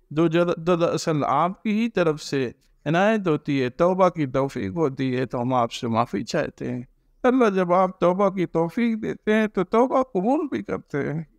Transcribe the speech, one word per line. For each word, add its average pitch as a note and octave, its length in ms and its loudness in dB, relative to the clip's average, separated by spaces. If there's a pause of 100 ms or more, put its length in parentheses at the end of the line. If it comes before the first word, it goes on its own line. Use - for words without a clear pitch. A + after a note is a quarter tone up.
(120)
जो E3 160 2
जद-, E3+ 300 2
दरअसल E3 680 0
आपकी F3 480 0
ही A3 160 0
तरफ D#3+ 320 0
से C3+ 340 -4 (320)
इनायत G3 420 2
होती D3 300 0
है, B2+ 120 0
तौबा F#3 380 2
की D#3 180 -4
तौफीक C3+ 460 -2
होती C3+ 400 -2
है, B2+ 140 -2
तो B2+ 120 -6
हम B2 160 -2
आपसे A#2+ 340 -2
माफ़ी A2+ 340 0
चाहते - 460 -4
हैं। B2 200 -8 (360)
अल्लाह B3 260 4
जब F#3 220 0
आप F#3 280 2
तौबा F#3 300 2
की F#3 160 -2
तौफीक G#3+ 540 -2
देते G#3+ 320 -4
हैं, G#3+ 160 2
तो - 160 -2
तौबा B3+ 380 2
कबूल C4 500 -2
भी G3+ 100 -4
करते - 360 -6
हैं। C#3+ 280 -4 (120)